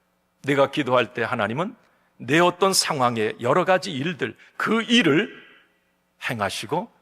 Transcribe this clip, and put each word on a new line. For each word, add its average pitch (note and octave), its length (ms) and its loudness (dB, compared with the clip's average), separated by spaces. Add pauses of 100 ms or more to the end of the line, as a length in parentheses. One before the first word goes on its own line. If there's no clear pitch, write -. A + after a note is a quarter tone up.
(420)
내가 C#3 300 2
기도할 B2 420 0
때 A#2+ 80 -4
하나님은 A#2+ 540 -4 (400)
내 B2+ 220 0
어떤 F3 340 2
상황에 B2 680 0
여러 D3+ 240 2
가지 F#3 280 0
일들, C3+ 440 -6 (200)
그 A3+ 260 0
일을 G3 460 2 (1000)
행하시고 A#2 600 -4 (100)